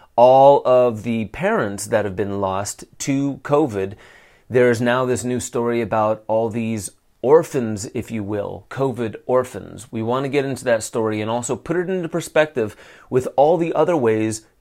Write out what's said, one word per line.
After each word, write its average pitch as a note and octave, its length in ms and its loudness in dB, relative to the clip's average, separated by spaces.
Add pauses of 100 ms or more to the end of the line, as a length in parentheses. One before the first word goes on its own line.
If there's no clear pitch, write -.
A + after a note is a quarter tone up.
(160)
all C3+ 500 8
of B2 380 4
the A2+ 220 -4
parents C3+ 600 -4
that G#2+ 180 0
have F#2+ 120 -4
been G2+ 240 -4
lost G2 440 -4 (140)
to C#3 440 -4
covid. G#2 520 0 (560)
There's A#2+ 300 4
now B2 240 2
this A#2+ 200 -2
new B2 160 -4
story A#2+ 400 -2
about A2 460 0
all A2 240 0
these A2 400 -6 (320)
orphans, A#2+ 720 2
if A#2+ 160 -6
you A2+ 120 -6
will, G2 460 -8
covid A#2+ 480 -4 (100)
orphans. G2 640 -4
We A2+ 120 -6
wanna B2+ 260 -2
get C3+ 160 0
into C3+ 200 -6
that A#2 180 0
story A2 380 -2
and G#2+ 100 -4
also A#2+ 260 -4
put - 200 -6
it F3 120 -2
into F3+ 200 -4
perspective D#3 680 -2 (320)
with B2+ 180 0 (100)
all D#3 200 4
the E3 180 -2
other D#3+ 220 2
ways A2 480 0 (160)